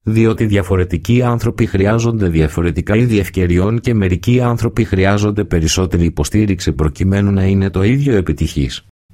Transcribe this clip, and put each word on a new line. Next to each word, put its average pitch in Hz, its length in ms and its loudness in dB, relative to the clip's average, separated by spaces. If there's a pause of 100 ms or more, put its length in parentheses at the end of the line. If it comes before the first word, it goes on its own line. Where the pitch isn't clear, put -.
διότι 110 440 2
διαφορετικοί 98 760 0
άνθρωποι 120 440 0
χρειάζονται 107 600 0
διαφορετικά 85 680 0
είδη 117 220 2
ευκαιριών 95 640 0
και 120 140 -2
μερικοί 101 460 2
άνθρωποι 117 440 0
χρειάζονται 101 600 0
περισσότερη 85 600 0
υποστήριξη 90 680 0
προκειμένου 95 580 0
να 95 140 0
είναι 95 260 2
το 92 120 -2
ίδιο 123 340 2
επιτυχείς. 78 680 -4 (280)